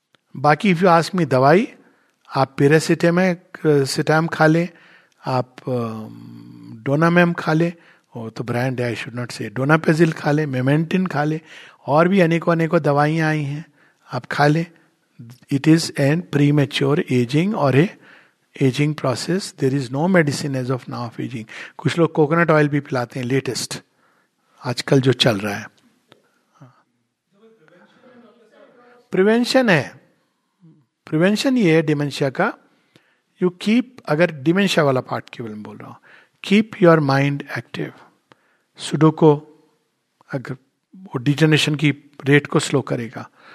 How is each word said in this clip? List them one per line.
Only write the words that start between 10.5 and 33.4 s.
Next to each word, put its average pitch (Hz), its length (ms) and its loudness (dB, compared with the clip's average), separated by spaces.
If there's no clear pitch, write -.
खा 147 180 -4
लें, 156 160 -4
और 156 220 4
भी 196 120 2
अनेकों 165 320 2
अनेकों 165 300 0
दवाइयाँ 151 480 0
आई 156 120 -2
हैं, 147 240 -8
आप 127 120 -8
खा 147 220 0
लें। 165 180 2
It 135 80 -2
is 160 300 4
an 151 300 0
premature 143 760 0
aging 135 420 0
or 143 220 0
a 156 120 4
aging 143 340 0
process। 147 640 -6
There 135 140 -2
is 131 180 -6
no 143 160 -2
medicine 156 560 0
as 123 80 -8
of 127 180 -6
now 120 220 -10
of - 80 -18
aging। 120 260 -10
कुछ - 200 -4
लोग 165 160 2
कोकोनट 160 380 2
ऑयल 151 180 4
भी 143 100 -2
पिलाते 131 400 -6
हैं, 123 80 -6
लेटेस्ट, 131 560 -4
आजकल 131 360 0
जो 127 120 2
चल 120 240 0
रहा 101 180 -8
है। 110 120 -12
प्रिवेंशन 233 580 2
है, 151 320 0
प्रिवेंशन 208 520 0
ये 170 180 4
है 165 60 4
डिमेंशिया 147 480 -2
का, 190 240 -2